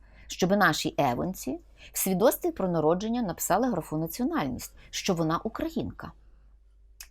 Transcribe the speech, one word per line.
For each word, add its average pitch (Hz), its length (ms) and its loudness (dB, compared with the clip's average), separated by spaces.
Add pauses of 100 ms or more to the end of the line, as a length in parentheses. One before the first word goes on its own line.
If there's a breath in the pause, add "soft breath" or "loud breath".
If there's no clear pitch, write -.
(260 soft breath)
щоб - 240 0
наші 180 480 4
евонці 180 640 -2 (320 loud breath)
в - 60 -6
свідоцтві 202 520 2
про 190 180 -2
народження 180 540 2
написали 202 480 0
графу 165 260 -2
національність, 165 760 -4 (180 soft breath)
що - 240 -2
вона 165 300 2
українка. 196 680 -4 (1000)